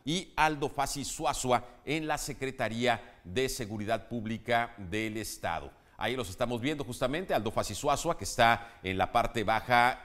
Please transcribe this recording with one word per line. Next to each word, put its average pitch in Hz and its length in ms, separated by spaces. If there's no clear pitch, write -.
y 170 320
Aldo 151 320
Fassi 139 340
Suazua 127 640
en 156 240
la 151 100
Secretaría 120 1080
de 123 240
Seguridad 110 580
Pública 117 680
del 107 400
Estado. 85 520
Ahí 117 140
los 120 140
estamos 120 320
viendo 143 240
justamente, 143 480
Aldo 113 180
Fassi 107 240
Suazua, 143 420
que - 60
está 117 600
en 92 140
la 92 140
parte 113 320
baja, 120 600